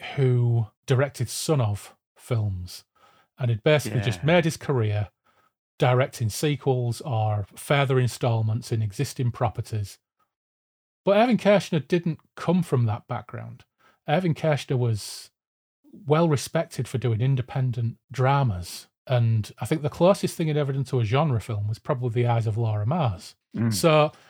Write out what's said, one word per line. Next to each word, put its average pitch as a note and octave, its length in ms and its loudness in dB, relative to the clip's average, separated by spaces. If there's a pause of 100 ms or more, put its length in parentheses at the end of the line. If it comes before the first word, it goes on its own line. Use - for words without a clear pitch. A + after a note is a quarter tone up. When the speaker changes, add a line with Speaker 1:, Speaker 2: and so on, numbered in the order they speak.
(140)
Speaker 1:
who A#2+ 520 2 (200)
directed A#2+ 420 0
Son - 320 -2
of G#2 360 -4 (180)
films G2 680 -6 (520)
and A#2+ 140 -2
had G#2+ 140 -2
basically C3 360 2
just A2 200 -2
Speaker 2:
Yeah. C#3 60 -2
Speaker 1:
made E3+ 180 4
his E3 120 -2
career G#2+ 520 -2 (720)
directing B2+ 480 2
sequels B2 720 -2
or G#2+ 460 -2 (100)
further C#3 420 2
installments A#2 720 0
in A2+ 100 0
existing A#2 520 -2
properties. - 680 -4 (1080)
But G3 120 4
Irving A#3 220 4
Kershner F#3 500 2
didn't E3+ 300 0 (180)
come F3 260 0
from B2 220 2
that A2+ 240 -2
background. A#2 560 -10 (420)
Irving E3 280 0
Kershner C#3+ 440 -2
was A#2 520 -4 (640)
well D#3 360 2
respected D#3 580 -2
for - 120 -6
doing A2 220 0
independent B2+ 760 -2 (160)
dramas. B2+ 760 0 (220)
And A#2 500 2
I A2+ 80 -6
think D#3 160 -2
the D3 80 -2
closest F#3 460 2
thing E3 100 -2
he'd D3+ 100 0
ever C#3 160 0
done C3+ 120 -2
to B2+ 160 0
a A#2 40 2
genre B2+ 360 2
film G#2 260 -6
was A2 140 -6
probably B2+ 300 -2 (120)
The A#2+ 60 2
Eyes A#2 180 2
of G#2+ 100 -2
Laura G#2+ 300 -2
Mars. C3+ 480 -2 (200)
Speaker 2:
Mm. G#3 200 0
Speaker 1:
So D#3 380 4 (180)